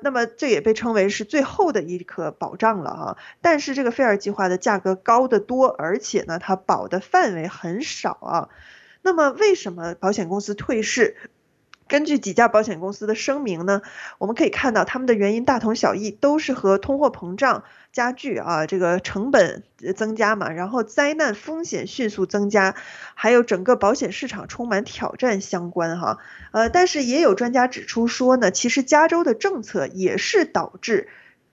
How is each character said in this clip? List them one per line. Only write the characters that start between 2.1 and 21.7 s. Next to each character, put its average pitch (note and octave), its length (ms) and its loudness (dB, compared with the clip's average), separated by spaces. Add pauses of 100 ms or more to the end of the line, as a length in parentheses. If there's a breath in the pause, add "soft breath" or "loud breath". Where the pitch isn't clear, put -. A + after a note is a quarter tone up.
保 - 240 -8
障 A3 240 2
了 D3+ 100 -6
啊。 - 280 -8 (220 loud breath)
但 E4 200 4
是 C#4 160 -6
这 C#4 80 0
个 A#3+ 80 0
fair A#3 260 2
计 G3+ 140 -6
划 G3+ 160 0
的 F3+ 100 0
价 G3+ 220 0
格 F#3+ 160 0
高 A#3 320 4
得 A3+ 120 4
多， B3+ 280 2
而 F3 320 -2
且 - 240 -2
呢， - 160 -6
它 F#3+ 160 -2
保 D3 320 0
的 F3+ 120 -2
范 C4+ 360 2
围 E3 120 -6
很 F#3 360 -8
少 - 360 -6
啊。 - 300 -4 (540 loud breath)
那 F#4 100 2
么 D#4 160 4
为 G4 240 2
什 G#3 180 -4
么 E3+ 220 -8
保 F#3 180 0
险 G3 160 -2
公 G3 140 -4
司 G3+ 140 -8
退 A3 260 -4
市？ G#3+ 340 0 (720 loud breath)
根 D4 180 2
据 C#4+ 140 0
几 G3 120 -8
家 E3+ 160 6
保 G#3+ 160 4
险 G3 160 -6
公 F#3+ 140 -6
司 G#3 120 -12
的 A3 100 0
声 C#4 260 -4
明 F3 240 -4
呢， G3 160 0 (360 loud breath)
我 - 80 -4
们 A3 80 -2
可 C#4+ 120 2
以 G#3+ 40 2
看 B3+ 240 -2
到 A3 120 2
他 - 120 -6
们 C4 80 -6
的 B3+ 80 4
原 G3+ 220 2
因 A#3 80 -2
大 C4 160 2
同 A3+ 160 0
小 - 180 2
异， G#3 160 -6
都 C#4+ 300 2
是 C#4 140 -4
和 G3 240 2
通 C4+ 220 -2
货 C#4 100 4
膨 F3+ 260 -10
胀 A#3+ 300 0 (260 soft breath)
加 B3 220 -2
剧 B3+ 240 -6
啊， D#3+ 280 -2
这 F#3 140 -2
个 F3+ 220 2
成 G#3 280 -6
本 A3+ 340 4 (340)
增 A3 180 -4
加 G#3+ 220 2
嘛， F#3 120 -4
然 F3 200 -6
后 A#3 140 -2
灾 C#4+ 300 0
难 D4 220 -2
风 D#4+ 300 -10
险 F#3+ 220 -6